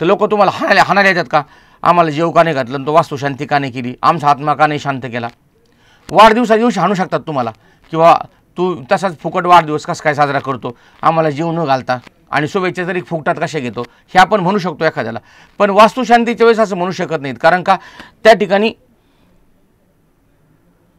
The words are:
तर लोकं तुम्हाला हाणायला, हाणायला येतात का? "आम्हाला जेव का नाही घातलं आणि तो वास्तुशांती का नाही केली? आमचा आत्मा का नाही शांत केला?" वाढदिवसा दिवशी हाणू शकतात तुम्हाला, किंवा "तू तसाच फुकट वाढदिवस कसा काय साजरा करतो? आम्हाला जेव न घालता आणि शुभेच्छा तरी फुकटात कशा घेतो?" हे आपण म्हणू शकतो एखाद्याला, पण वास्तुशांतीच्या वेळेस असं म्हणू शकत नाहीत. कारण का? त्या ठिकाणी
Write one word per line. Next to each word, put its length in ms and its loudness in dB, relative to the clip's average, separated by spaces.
तर 60 -2
लोकं 240 2
तुम्हाला 240 2
हाणायला, 280 2
हाणायला 260 2
येतात 220 0
का? 120 2
"आम्हाला 280 0
जेव 200 -2
का 120 4
नाही 120 0
घातलं 220 -6
आणि 100 -8
तो 60 -4
वास्तुशांती 540 -2
का 120 0
नाही 140 -6
केली? 300 -8
आमचा 260 0
आत्मा 260 0
का 120 2
नाही 140 -2
शांत 220 -6
केला?" 260 -8
वाढदिवसा 460 4
दिवशी 240 0
हाणू 140 0
शकतात 260 -4
तुम्हाला, 300 -6
किंवा 280 4
"तू 260 -4
तसाच 260 -4
फुकट 280 -4
वाढदिवस 380 4
कसा 200 -8
काय 100 -2
साजरा 240 0
करतो? 380 -8
आम्हाला 280 0
जेव 200 -4
न 140 -4
घालता 340 -2
आणि 180 -2
शुभेच्छा 380 -4
तरी 140 -4
फुकटात 420 -4
कशा 160 -6
घेतो?" 220 -8
हे 380 -6
आपण 220 4
म्हणू 180 0
शकतो 260 -6
एखाद्याला, 340 -4
पण 120 2
वास्तुशांतीच्या 760 2
वेळेस 120 4
असं 180 0
म्हणू 160 -4
शकत 280 -6
नाहीत. 200 -8
कारण 220 2
का? 140 2
त्या 100 8
ठिकाणी 380 0